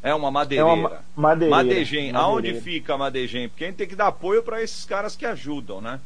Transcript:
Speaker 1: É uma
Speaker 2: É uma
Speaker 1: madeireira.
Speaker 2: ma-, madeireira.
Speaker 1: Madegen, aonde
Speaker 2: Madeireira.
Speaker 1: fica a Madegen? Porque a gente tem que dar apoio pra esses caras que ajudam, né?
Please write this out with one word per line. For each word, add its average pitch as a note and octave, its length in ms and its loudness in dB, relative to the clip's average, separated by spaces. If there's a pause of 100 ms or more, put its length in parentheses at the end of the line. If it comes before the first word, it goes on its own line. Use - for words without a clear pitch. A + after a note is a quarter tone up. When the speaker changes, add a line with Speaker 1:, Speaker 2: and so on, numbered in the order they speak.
Speaker 1:
É B2+ 60 -2
uma D3 60 2
Speaker 2:
É - 20 4
uma C#3+ 160 0
Speaker 1:
madeireira. D3 460 4
Speaker 2:
ma-, E3 220 -2 (140)
madeireira. D#3 500 6
Speaker 1:
Madegen, D3 520 0
aonde E3+ 200 4
Speaker 2:
Madeireira. - 260 -2
Speaker 1:
fica D#3+ 320 -4
a C#3 40 0
Madegen? B2 520 -4
Porque - 160 -8
a - 20 -6
gente F#3 80 -8
tem G3 120 -4
que G3 100 -10
dar G3+ 100 2
apoio F#3+ 340 0
pra A3+ 220 -4
esses - 220 -8
caras G#3 320 -4
que - 80 -8
ajudam, C3+ 560 -6
né? A#2+ 240 -8